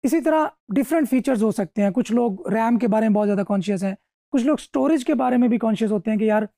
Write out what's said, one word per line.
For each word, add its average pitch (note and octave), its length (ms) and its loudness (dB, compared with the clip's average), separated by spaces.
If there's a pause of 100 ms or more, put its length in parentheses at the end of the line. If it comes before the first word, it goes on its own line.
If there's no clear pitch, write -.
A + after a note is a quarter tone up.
इसी C#4+ 160 0
तरह D#4 300 0 (200)
डिफरेंट C#4 380 0
फीचर्स B3+ 340 0
हो A3 100 2
सकते G3+ 300 -4
हैं। G3+ 100 2
कुछ A3 200 -2
लोग A#3 360 -2
रैम A3+ 280 0
के A#3 100 0
बारे A3 200 2
में G#3+ 60 2
बहुत G#3 140 2
ज़्यादा G3+ 160 0
कॉन्शियस F#3+ 400 -2
हैं, G3 140 -4 (340)
कुछ A#3+ 140 0
लोग D4 140 2
स्टोरेज C#4 460 -2
के D#4 100 0
बारे B3 220 0
में A#3+ 140 4
भी A#3 80 0
कॉन्शियस A3 320 -2
होते G#3+ 200 -2
हैं G#3+ 100 0
कि A3 80 0
यार G#3+ 300 0